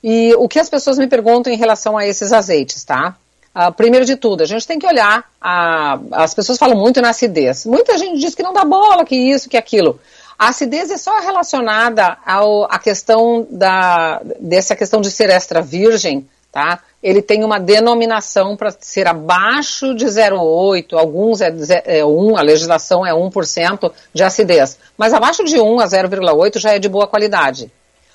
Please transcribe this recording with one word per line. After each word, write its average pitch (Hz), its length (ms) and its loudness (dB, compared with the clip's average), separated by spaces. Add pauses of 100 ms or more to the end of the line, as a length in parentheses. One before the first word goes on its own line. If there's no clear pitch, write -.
E 233 320 4
o 233 140 4
que - 100 0
as 311 100 0
pessoas 277 300 -2
me 269 80 2
perguntam 240 460 2
em 226 40 -2
relação 220 400 0
a 208 80 -2
esses 202 280 -4
azeites, 180 500 0
tá? 156 320 -4 (400)
Ah, 180 160 2
primeiro 240 340 2
de 262 120 -2
tudo, 196 260 -2
a 156 40 2
gente 214 200 -6
tem 320 140 -6
que 381 60 -4
olhar, 226 380 2 (160)
a, 165 600 -2 (100)
as - 240 0
pessoas 240 240 -4
falam 233 180 4
muito 247 240 2
na 233 100 2
acidez. 160 540 -2
Muita 427 320 2
gente 349 220 -4
diz 302 160 -4
que - 80 -8
não 359 100 -6
dá 392 120 2
bola, 381 400 4
que 269 100 -4
isso, 262 340 0
que - 80 -4
aquilo. 190 440 0 (360)
A 220 120 2
acidez 294 420 -4
é 381 60 -6
só 415 240 -2
relacionada 233 960 0 (100)
ao, 208 380 2
à - 160 -4
questão 226 680 0
da, 180 720 0 (200)
dessa 180 340 0
questão 214 260 -2
de 202 100 -4
ser 196 200 0
extra 175 320 0
virgem, 165 640 0 (240)
tá? 160 300 -4 (220)
Ele 196 180 2
tem 214 240 -2
uma 214 160 -2
denominação 214 960 0
pra 208 240 -6
ser - 260 -4
abaixo 196 880 -2
de 233 140 -2
zero 202 320 2
oito, 175 560 0
alguns 185 440 0
é 170 100 0
ze-, 165 340 -2
é 156 200 0
um, 185 320 2
a 165 60 0
legislação 165 640 2
é 175 80 -2
um 180 180 -2
por 185 140 -4
cento 175 480 -4 (220)
de 165 80 0
acidez. 180 560 2 (180)
Mas 220 160 0
abaixo 302 320 0
de 302 160 0
um 220 180 2
a 220 80 2
zero 185 220 0
vírgula 185 240 0
oito 196 260 2
já 214 140 0
é 202 60 2
de 196 100 -4
boa 196 180 0
qualidade. 202 640 -2 (440)